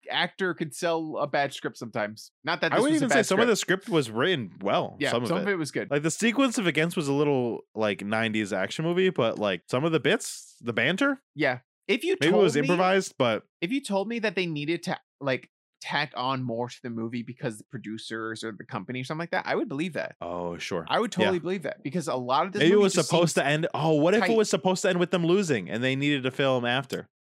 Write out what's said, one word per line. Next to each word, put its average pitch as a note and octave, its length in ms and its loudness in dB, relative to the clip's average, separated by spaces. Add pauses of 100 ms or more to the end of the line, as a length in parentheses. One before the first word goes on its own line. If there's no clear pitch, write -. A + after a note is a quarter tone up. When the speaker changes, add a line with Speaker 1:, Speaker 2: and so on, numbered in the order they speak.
(120)
Speaker 1:
actor F3 420 0
could D3+ 220 -6
sell E3 460 -2
a D3 40 0
bad C#3 280 0
script - 240 -8
sometimes. G#2+ 540 -6 (120)
Not D#3+ 180 -2
that E3 120 2
Speaker 2:
I - 20 2
Speaker 1:
this G#3 80 4
Speaker 2:
would D4 80 4
Speaker 1:
was D#4+ 100 2
a C4+ 40 2
Speaker 2:
even A#3+ 60 0
say - 80 4
Speaker 1:
bad G#3 80 4
Speaker 2:
some F#3+ 120 2
of A#3 80 4
the A3 80 4
Speaker 1:
script. F#3 280 -2
Speaker 2:
script G3 120 -2
was C3 160 2
written B2 400 0 (100)
well, G#2 380 0
Speaker 1:
Yeah, C#3 120 0
Speaker 2:
some A#2+ 120 0
of A2+ 60 -4
Speaker 1:
some F3 80 0
of G3 100 -2
Speaker 2:
it. G#3 40 0
Speaker 1:
it G3 40 0
was D#3 160 -4
good. A2+ 180 -4
Speaker 2:
Like, D3 140 0
the D#3+ 80 0
sequence A#3 460 0
of G3 100 0
events D#3+ 300 0
was D3+ 100 -2
a C#3 60 2
little, C#3 480 2 (120)
like, G#2 320 0
nineties A2 460 0
action G2+ 320 -2
movie, F3 260 2
but, A#2 300 0
like, G2 220 0 (100)
some C3+ 140 0
of E3 80 0
the D3 80 2
bits, - 580 -2
the A#2 140 -6
banter, F#3 480 0 (120)
Speaker 1:
Yeah. C3+ 260 0 (280)
If G#3+ 160 0
you F4+ 160 0
Speaker 2:
maybe C#3+ 80 4
it E3+ 40 6
Speaker 1:
told G#3 120 6
Speaker 2:
was D3+ 120 4
Speaker 1:
me D3 60 4
Speaker 2:
improvised, F#3 560 2
but A2+ 260 2 (180)
Speaker 1:
if F3 100 -4
you C4+ 100 -2
told G3+ 280 -2
me A#3 100 -4
that G3+ 160 -2
they F#3 100 0
needed D#3+ 380 -4
to, - 160 -6 (220)
like, C3 280 -4 (320)
tack D3 340 -2
on C3 260 -2
more A#2+ 280 -4
to - 120 -16
the B2+ 80 -10
movie A#2 340 -6
because A#2+ 340 -8
the G2+ 80 -20
producers A2 760 -10
or A2 160 -8
the - 60 -16
company B2+ 380 -8
or - 20 -6
something D#3 160 -8
like E3+ 120 -6
that, - 140 -2
I B2 80 -2
would B3 140 -2
believe D#3 280 -4
that. - 260 -6
Speaker 2:
Oh, F2 360 -6
sure. E2 300 -6
Speaker 1:
I D#3 100 -2
would A3 160 -2
Speaker 2:
Yeah. - 120 2
Speaker 1:
totally F3 140 2
believe F3 240 -6
that - 200 -8
because D3+ 240 -4
a B2+ 80 -2
lot C3 300 0
of F#3+ 80 -10
this - 80 0
Speaker 2:
Maybe D#3+ 100 8
it G3+ 40 8
Speaker 1:
movie G#3 80 8
Speaker 2:
was F#3+ 100 4
Speaker 1:
just E3+ 160 2
Speaker 2:
supposed E3+ 260 4
Speaker 1:
seems F#3 80 2
Speaker 2:
to - 20 0
end, D#3 280 2
oh, D#3 220 2
what D#3 180 4
if G#3+ 100 4
it - 40 0
Speaker 1:
tight. A3+ 100 4
Speaker 2:
was G#3 120 2
supposed F#3 340 2
to F#3+ 60 4
end F3+ 120 2
with F3 100 0
them F3 140 0
losing D#3+ 440 2
and A2 140 -2
they C3 140 2
needed C#3+ 260 0
to B2+ 80 0
film C3 320 2
after A#2+ 460 -2 (140)